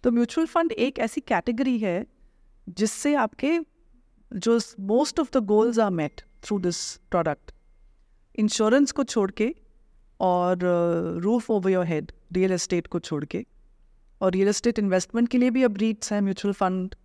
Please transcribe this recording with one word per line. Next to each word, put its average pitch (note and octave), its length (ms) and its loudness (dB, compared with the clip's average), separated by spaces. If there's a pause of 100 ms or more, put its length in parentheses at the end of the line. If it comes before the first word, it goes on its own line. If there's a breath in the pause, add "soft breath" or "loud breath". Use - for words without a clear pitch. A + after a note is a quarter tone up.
तो B3 80 2
म्यूचुअल A#3+ 360 0
फंड E4 260 0
एक - 260 -2
ऐसी A3+ 220 -2
कैटेगरी A#3+ 580 -2
है G3 280 -2 (640)
जिससे G#3+ 460 -2
आपके C#4+ 460 0 (720)
जो A3+ 280 2
most G#3+ 540 -2
of D#4 160 0
the C4 100 2
goals G#3+ 320 2
are A3 180 2
met D#3+ 260 -4
through - 440 -8
this - 380 -6 (160)
product। D#3+ 400 -2 (800)
इंश्योरेंस A3 560 2
को C#4 120 -2
छोड़ G3+ 260 0
के A#3 240 -2 (680)
और, F3+ 440 0
अ, E3+ 600 0
roof A#3 240 0
over F#3+ 200 0
your F3+ 200 0
head, D3+ 200 -4 (220)
रियल F#3 200 2
एस्टेट F3 340 -2
को - 120 -6
छोड़ D3+ 260 -6
के, F3+ 220 -8 (760)
और F#3+ 120 2
रियल F#3+ 160 2
एस्टेट A3 300 0
इन्वेस्टमेंट G#3 500 0
के B3+ 100 2
लिए B3 120 4
भी B3+ 120 2
अब G#3+ 160 2
रीट्स A3 340 -2
हैं, G#3 80 0
म्यूचुअल G3 340 -2
फंड F#3 400 -2 (100)